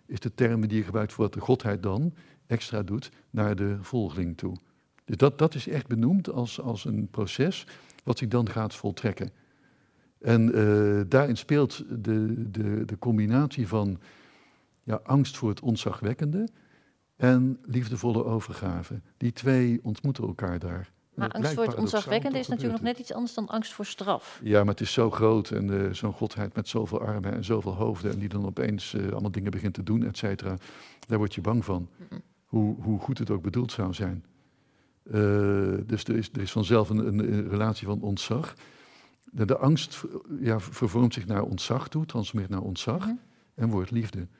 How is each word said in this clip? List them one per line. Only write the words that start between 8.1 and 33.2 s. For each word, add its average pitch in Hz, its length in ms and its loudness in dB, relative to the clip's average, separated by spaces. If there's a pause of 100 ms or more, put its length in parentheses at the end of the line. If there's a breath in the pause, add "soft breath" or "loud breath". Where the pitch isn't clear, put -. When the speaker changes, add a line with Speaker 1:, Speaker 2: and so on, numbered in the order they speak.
Speaker 1:
zich 117 100 -2
dan 117 200 2
gaat 107 260 -4
voltrekken. - 560 -4 (880 soft breath)
En, 117 340 6
eh, 104 540 6
daarin 135 280 4
speelt - 520 2
de, 110 600 0
de, 107 340 -2
de 107 140 -6
combinatie 120 720 2
van, 101 300 0 (840 soft breath)
ja, - 220 -4
angst 139 320 2
voor 117 120 0
het 101 120 -2
ontzagwekkende 147 880 -2 (680 soft breath)
en 127 480 4
liefdevolle 120 600 0
overgave. 101 760 -4 (160 soft breath)
Die 120 160 -2
twee 123 500 2
ontmoeten 113 420 -2
elkaar 90 340 -2
daar. 87 320 -8 (240)
Speaker 2:
Maar 196 140 -2
Speaker 1:
Dat - 80 -8
Speaker 2:
angst 220 60 -4
Speaker 1:
lijkt 151 120 0
Speaker 2:
voor 226 80 0
het 220 120 0
Speaker 1:
paradoxaal, - 80 -2
Speaker 2:
ontzagwekkende 214 540 -2
Speaker 1:
toch 262 60 -2
Speaker 2:
is 247 60 -10
natuurlijk 233 240 -2
nog 226 60 -4
Speaker 1:
gebeurt 233 200 -4
het. - 0 -
Speaker 2:
net 247 100 -14
iets - 80 -8
anders 233 180 -6
dan 214 120 -6 (120)
angst 220 140 -6
voor 202 140 -10
straf. - 560 -6
Speaker 1:
Ja, 104 160 6
maar 101 140 6
het - 80 -4
is 110 120 -2
zo 113 180 4
groot 110 400 4
en, 98 360 0
eh, 92 60 -2
zo'n 101 200 -2
godheid 107 420 -6
met 107 140 -4
zoveel 110 320 -2
armen 107 320 -2
en 107 120 -4
zoveel 101 300 -2
hoofden 107 380 -2
en 101 60 -4
die 101 100 -4
dan 101 180 -4
opeens, 104 480 -4
eh, 98 180 -2
allemaal 107 180 -2
dingen 98 200 -4
begint 95 240 -2
te 104 80 -6
doen, 107 220 2
et 107 120 -4
cetera. 95 400 -4 (500 loud breath)
Daar 110 120 2
word 104 160 0
je 101 60 -6
bang 110 240 0
van. 87 320 -4
Speaker 2:
Mm-mm. - 260 -14 (240)
Speaker 1:
Hoe, 107 360 0
hoe 107 180 0
goed - 180 -4
het 113 120 -2